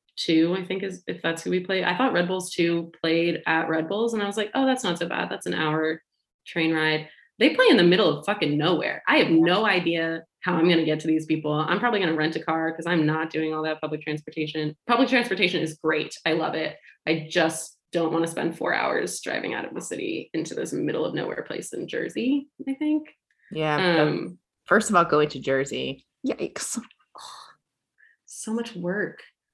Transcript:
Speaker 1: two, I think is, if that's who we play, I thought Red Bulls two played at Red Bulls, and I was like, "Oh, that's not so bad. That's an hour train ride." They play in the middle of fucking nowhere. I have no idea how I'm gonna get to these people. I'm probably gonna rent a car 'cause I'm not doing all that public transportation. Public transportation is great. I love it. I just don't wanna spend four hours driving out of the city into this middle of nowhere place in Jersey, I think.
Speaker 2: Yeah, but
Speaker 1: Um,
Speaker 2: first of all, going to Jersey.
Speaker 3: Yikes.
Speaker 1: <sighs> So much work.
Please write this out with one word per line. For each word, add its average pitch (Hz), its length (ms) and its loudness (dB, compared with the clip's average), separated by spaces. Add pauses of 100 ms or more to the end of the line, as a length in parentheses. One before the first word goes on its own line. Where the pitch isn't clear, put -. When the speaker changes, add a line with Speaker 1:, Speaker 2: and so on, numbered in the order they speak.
(160)
Speaker 1:
two, 165 420 2
I 185 60 -6
think 190 200 -4
is, 185 240 -8
if 180 140 -8
that's 165 220 -2
who 180 80 -4
we 180 100 2
play, 185 220 -2
I 180 140 0
thought 262 160 2
Red 175 160 2
Bulls 185 240 -4
two 170 380 0 (100)
played 165 440 0
at 165 240 0
Red 160 200 -2
Bulls, 226 240 -2
and 214 100 -2
I 202 40 -2
was 202 100 -4
like, 208 160 -4
"Oh, 269 120 2
that's 262 180 0
not 175 160 -2
so 175 80 -2
bad. 180 220 -4
That's - 180 -10
an 180 60 -4
hour 156 480 -2 (460)
train 165 260 0
ride." 156 360 0 (300)
They 254 160 6
play 508 140 6
in 269 80 8
the 175 60 6
middle 180 240 6 (120)
of - 60 -14
fucking 165 320 0
nowhere. 160 500 0
I 294 100 4
have 170 140 4
no 175 340 4
idea 170 580 0 (180)
how 180 140 0
I'm 165 140 4
gonna 165 160 4
get 156 160 2
to 165 60 -4
these 156 180 2
people. 151 280 -2
I'm 156 260 0
probably 226 220 2
gonna 165 140 2
rent 160 200 0
a 160 80 -4
car 160 320 -2
'cause 160 100 -8
I'm 165 200 2
not 160 260 0
doing 156 220 -2
all 156 100 -4
that 156 180 -4
public 151 200 -6
transportation. 151 720 -6 (100)
Public 240 240 4
transportation 185 520 2
is 156 200 -4
great. 156 340 -2 (100)
I 160 80 2
love 160 220 0
it. 156 200 -4 (320)
I 156 240 -2
just 160 460 0 (140)
don't 165 220 0
wanna 165 140 0
spend - 300 -4
four - 180 -2
hours - 460 -2
driving - 340 -4
out - 100 -6
of - 80 -12
the - 80 -8
city - 520 -8
into 160 200 -6
this - 180 -6
middle - 320 -2
of 175 120 -4
nowhere - 280 -4
place - 300 -10
in - 140 -8
Jersey, 262 600 -2 (220)
I 269 60 -4
think. 302 320 -2 (440)
Speaker 2:
Yeah, 156 260 0
but 170 300 4
Speaker 1:
Um, - 300 -4 (280)
Speaker 2:
first 214 260 4
of 196 40 2
all, 170 100 8
going 151 240 4
to 139 100 -10
Jersey. 135 640 -2 (220)
Speaker 3:
Yikes. - 520 -6 (360)
Speaker 1:
<sighs> - 60 -18 (1040)
So - 280 -8
much 226 220 -6
work. 180 460 -4 (320)